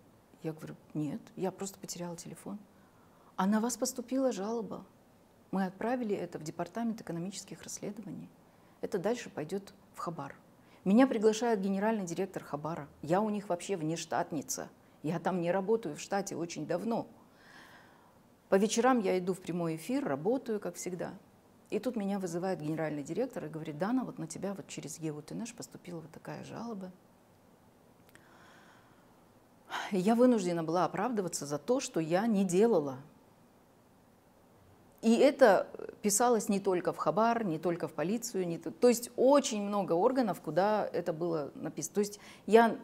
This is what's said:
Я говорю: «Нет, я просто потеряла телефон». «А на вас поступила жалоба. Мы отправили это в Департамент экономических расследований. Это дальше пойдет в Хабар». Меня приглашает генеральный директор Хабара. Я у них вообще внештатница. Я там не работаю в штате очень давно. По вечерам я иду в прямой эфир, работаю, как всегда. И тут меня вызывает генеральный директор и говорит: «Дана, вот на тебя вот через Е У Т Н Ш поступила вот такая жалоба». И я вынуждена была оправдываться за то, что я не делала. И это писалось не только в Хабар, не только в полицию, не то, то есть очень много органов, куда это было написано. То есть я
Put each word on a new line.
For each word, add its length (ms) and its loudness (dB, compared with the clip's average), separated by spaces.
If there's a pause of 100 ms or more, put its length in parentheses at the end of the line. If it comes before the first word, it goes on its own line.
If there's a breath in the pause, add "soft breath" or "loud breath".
(420)
Я 100 -4
говорю: 220 -12 (200)
«Нет, 260 -4 (160)
я 160 -2
просто 260 -10
потеряла 380 -10
телефон». 420 -12 (800 soft breath)
«А 100 0
на 140 4
вас 160 -2
поступила 560 -2
жалоба. 520 -6 (680)
Мы 120 2
отправили 520 -2
это 240 -6
в 20 -12
Департамент 580 -4
экономических 640 -8
расследований. 640 -10 (520 soft breath)
Это 180 -4
дальше 320 -2
пойдет 420 -8 (220)
в 40 -18
Хабар». 380 -8 (480 soft breath)
Меня 220 8
приглашает 560 2
генеральный 420 0
директор 400 -6
Хабара. 420 -8 (140)
Я 220 2
у 80 0
них 180 -6
вообще 300 -2
внештатница. 920 -4 (340 soft breath)
Я 160 -2
там 220 0
не 100 0
работаю 460 0
в 40 -14
штате 360 -4
очень 300 -6
давно. 400 -2 (1400 loud breath)
По 60 6
вечерам 420 4
я 200 2
иду 140 -2
в 80 -4
прямой 360 -2
эфир, 280 -4
работаю, 560 -2
как 140 -8
всегда. 400 -8 (560)
И 80 -2
тут 180 -2
меня 220 -2
вызывает 420 -2
генеральный 420 -2
директор 440 -4
и 20 -10
говорит: 300 -8
«Дана, 260 0
вот 140 -10
на 80 -6
тебя 260 -6
вот 160 -12
через 300 -12
Е 140 -6
У 100 -10
Т 120 -14
Н 120 -8
Ш 80 -14
поступила 460 -14
вот 100 -18
такая 340 -12
жалоба». 480 -10 (3000 loud breath)
И 60 2
я 160 4
вынуждена 480 4
была 220 2
оправдываться 640 -2
за 120 -4
то, 220 0
что 200 -2
я 260 2
не 180 4
делала. 540 4 (2000)
И 140 6
это 520 8 (320)
писалось 480 4
не 120 2
только 300 2
в 60 -6
Хабар, 480 2
не 140 -2
только 300 -2
в 40 -10
полицию, 540 -2
не 100 -4
то, 140 -8
то 180 4
есть 280 4
очень 460 6
много 300 0
органов, 480 2
куда 540 2
это 180 -2
было 420 -2
написано. 420 -8
То 40 2
есть 200 -2 (260 loud breath)
я 380 8